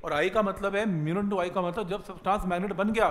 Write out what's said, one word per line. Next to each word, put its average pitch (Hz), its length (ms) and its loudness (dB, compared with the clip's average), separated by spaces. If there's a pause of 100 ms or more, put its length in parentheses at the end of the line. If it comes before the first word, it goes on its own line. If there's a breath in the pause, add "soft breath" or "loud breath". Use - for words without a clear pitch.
और 160 80 -2
I 160 180 2
का 214 120 2
मतलब 196 340 -2
है, 214 100 2
mu 165 280 0
naught 202 160 0
into 185 140 0
I 180 100 -4
का 190 80 0
मतलब 175 260 -4
जब 196 160 -6
substance 190 400 -2
magnet 185 280 -2
बन 202 200 0
गया 208 180 4